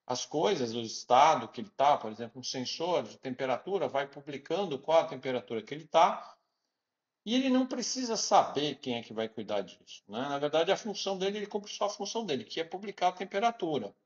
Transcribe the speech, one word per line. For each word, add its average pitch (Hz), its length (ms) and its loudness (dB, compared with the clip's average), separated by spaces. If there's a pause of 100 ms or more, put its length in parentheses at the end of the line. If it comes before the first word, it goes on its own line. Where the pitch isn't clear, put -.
as 127 200 -4
coisas, 151 480 0
o 120 60 -4
estado 123 680 6
que - 140 -12
ele 101 100 -10
tá, 139 260 4
por 113 140 -6
exemplo, 117 300 -12
um - 20 -14
sensor 143 600 -4
de 107 140 -16
temperatura 135 680 -2
vai 139 200 -2
publicando 147 720 -6
qual 160 220 4
a 156 60 4
temperatura 123 560 -4
que - 100 -10
ele 151 140 -12
tá, 185 500 4 (880)
e 214 100 -2
ele 269 140 2
não 254 180 4
precisa 240 500 -4
saber 151 600 2
quem 123 200 -4
é 113 60 -6
que - 100 -14
vai 110 160 -4
cuidar 104 320 -4
disso, - 480 -12
né? 104 200 -6
Na 143 100 -2
verdade, 156 340 2
a 185 40 2
função 196 400 -4
dele, 196 220 -2
ele 202 80 -6
cumpre 202 260 -8
só - 120 -4
a 202 60 0
função 208 360 -6
dele, 131 180 -2
que - 160 -8
é 165 40 -2
publicar 185 440 -2
a 180 40 -2
temperatura. 190 840 -2 (120)